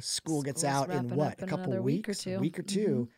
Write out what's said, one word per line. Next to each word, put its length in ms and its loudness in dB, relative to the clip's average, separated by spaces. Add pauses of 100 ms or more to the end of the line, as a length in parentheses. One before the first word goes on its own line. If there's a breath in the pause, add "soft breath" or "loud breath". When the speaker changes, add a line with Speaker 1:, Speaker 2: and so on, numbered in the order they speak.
Speaker 1:
school 400 -2
gets 200 -4
Speaker 2:
School's 120 2
Speaker 1:
out 160 2
in 60 0
Speaker 2:
wrapping 200 -2
Speaker 1:
what, 180 2
Speaker 2:
up 60 -14
Speaker 1:
a 40 -12
Speaker 2:
in 40 -4
Speaker 1:
couple 180 -2
Speaker 2:
another 160 0
week 260 2
or 40 0
Speaker 1:
weeks, 120 -6
Speaker 2:
two. 160 -2
Speaker 1:
week 180 0
or 40 -4
two, 560 2